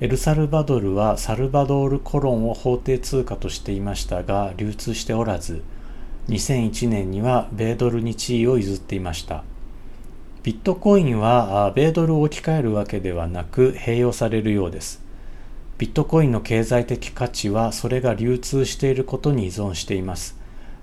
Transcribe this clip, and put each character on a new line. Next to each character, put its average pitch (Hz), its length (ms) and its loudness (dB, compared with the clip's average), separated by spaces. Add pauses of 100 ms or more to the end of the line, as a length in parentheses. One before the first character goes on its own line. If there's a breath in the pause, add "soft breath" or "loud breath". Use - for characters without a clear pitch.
エ 113 60 2
ル 123 80 2
サ 156 180 4
ル 151 140 4
バ 156 160 4
ド 139 160 2
ル 98 160 0
は 104 220 4
サ - 180 -2
ル 131 140 0
バ 139 160 4
ド 139 180 4
ー 139 60 2
ル 143 100 2
コ - 220 0
ロ 135 100 2
ン 113 180 2
を 110 40 0
法 123 240 2
定 131 220 2
通 131 260 0
貨 104 100 -4
と 92 140 -4
し - 100 -8
て 101 140 -4
い 98 80 -2
ま 101 140 -2
し - 100 -4
た 90 180 -2
が、 98 320 0
流 104 180 -2
通 110 200 -4
し - 100 -6
て 117 100 -2
お 113 120 2
ら 95 140 0
ず、 80 220 -4 (680 loud breath)
二 107 120 0
千 127 280 0
一 110 200 0
年 101 240 0
に 98 100 -2
は 120 300 2
米 113 240 0
ド 120 140 2
ル 117 120 0
に 113 140 -2
地 120 260 0
位 117 60 4
を 127 120 6
譲 98 160 0
っ 92 40 -4
て - 160 -8
い 98 40 -2
ま 87 140 -4
し - 100 -6
た。 78 200 -6 (1000 loud breath)
ビ 113 100 0
ッ - 40 -8
ト 185 180 2
コ 202 220 0
イ 180 60 4
ン 120 160 0
は、 104 460 4
あ、 95 60 0
米 147 200 4
ド 165 140 2
ル 160 80 2
を 156 80 2
置 151 200 0
き - 40 -8
換 160 140 0
え - 20 0
る 113 120 0
わ 104 120 0
け 101 160 -4
で 92 100 -2
は 85 160 -2
な 87 160 -4
く、 127 280 4
併 117 260 -2
用 123 160 4
さ 117 160 0
れ 110 120 0
る 107 120 2
よ 98 140 2
う 85 40 -4
で 82 80 -8
す。 - 220 -10 (760 loud breath)
ビ - 100 -2
ッ - 40 -6
ト 151 140 2
コ 160 180 4
イ 143 40 6
ン 127 40 4
の 110 80 2
経 113 240 2
済 120 220 2
的 - 240 -4
価 - 180 -4
値 - 220 -4
は、 110 220 2
そ 110 180 -4
れ 127 100 2
が 123 140 2
流 120 240 2
通 135 280 0
し - 120 -6
て 135 140 2
い 131 40 4
る 131 80 0
こ 131 140 -4
と 147 160 2
に 113 120 2
依 - 20 -2
存 95 280 -2
し - 80 -6
て 104 120 -2
い 92 60 0
ま 92 140 -4
す。 - 220 -8 (460 loud breath)